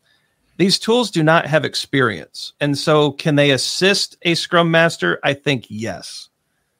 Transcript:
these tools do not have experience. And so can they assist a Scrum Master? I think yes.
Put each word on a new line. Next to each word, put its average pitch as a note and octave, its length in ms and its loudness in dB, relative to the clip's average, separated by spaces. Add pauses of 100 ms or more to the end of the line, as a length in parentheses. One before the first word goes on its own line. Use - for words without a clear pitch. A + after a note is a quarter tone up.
(580)
these F#3 200 2
tools A#3 320 0
do E3 120 0
not D#3+ 220 4
have C#3 220 0
experience. - 960 -4
And C#3+ 160 -2
so D3+ 320 2
can D3 240 -4
they C#3+ 160 4
assist F#3 720 0
a E3+ 120 0
Scrum E3+ 360 0
Master? E3 520 0
I C#3+ 120 0
think C#3 340 -4
yes. G#2+ 640 -12 (500)